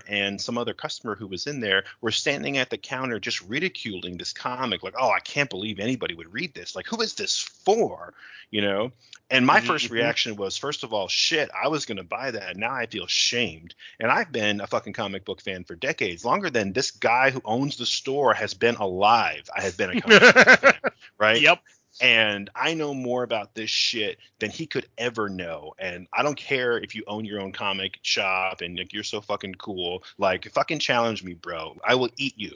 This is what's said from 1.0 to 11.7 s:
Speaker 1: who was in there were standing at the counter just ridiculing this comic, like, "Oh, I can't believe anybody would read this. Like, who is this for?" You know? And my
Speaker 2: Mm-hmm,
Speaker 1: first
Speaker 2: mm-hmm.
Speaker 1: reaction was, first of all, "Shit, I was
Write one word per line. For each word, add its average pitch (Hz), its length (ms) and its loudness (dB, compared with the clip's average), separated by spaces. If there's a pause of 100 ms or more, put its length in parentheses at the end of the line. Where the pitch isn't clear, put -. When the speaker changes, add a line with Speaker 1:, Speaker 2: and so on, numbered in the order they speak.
Speaker 1:
who 104 120 -12
was 92 180 -8
in 143 140 -8
there 98 240 2 (160)
were 113 120 -2
standing 143 460 -2
at 127 120 0
the 113 80 -4
counter 127 420 -6
just 113 220 -6
ridiculing 104 760 -6
this 87 140 -8
comic, 123 500 -4
like, 92 160 -8
"Oh, - 120 2
I 95 100 2
can't - 300 -2
believe 98 300 -6
anybody 110 360 -4
would 82 180 -18
read 147 200 -8
this. - 200 -14
Like, - 140 -10
who 226 140 -6
is 220 140 -4
this - 220 -2
for?" 185 760 0 (360)
You 107 120 -2
know? 101 300 0 (380)
And 127 160 4
my 147 120 6
Speaker 2:
Mm-hmm, - 100 4
Speaker 1:
first 147 180 0
Speaker 2:
mm-hmm. 113 100 -8
Speaker 1:
reaction 117 420 0
was, 98 180 -6
first 143 280 -6
of 113 100 -6
all, 98 160 -2
"Shit, - 440 0
I 107 140 -4
was 151 180 -2